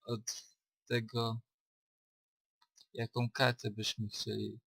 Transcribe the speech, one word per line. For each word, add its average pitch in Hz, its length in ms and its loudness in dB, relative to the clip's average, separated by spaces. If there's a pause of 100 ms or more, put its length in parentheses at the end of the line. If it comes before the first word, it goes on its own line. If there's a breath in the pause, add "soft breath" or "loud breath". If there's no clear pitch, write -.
od 113 160 -2 (640)
tego, 117 540 2 (1500)
jaką 117 380 0
kartę 123 400 2
byśmy 107 380 -2
chcieli. 107 580 -4